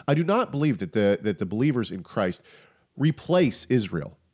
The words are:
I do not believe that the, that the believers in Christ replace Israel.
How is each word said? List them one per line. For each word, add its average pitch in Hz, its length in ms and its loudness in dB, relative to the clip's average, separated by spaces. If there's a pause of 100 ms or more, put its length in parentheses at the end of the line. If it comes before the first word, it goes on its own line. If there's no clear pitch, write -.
I 143 80 2
do 156 80 2
not 196 300 0
believe 139 260 0
that 90 140 -8
the, 101 300 2
that 104 160 -2
the 101 80 -2
believers 117 440 0
in 90 120 -8
Christ 92 400 -2 (540)
replace 156 720 2
Israel. 95 500 -2 (160)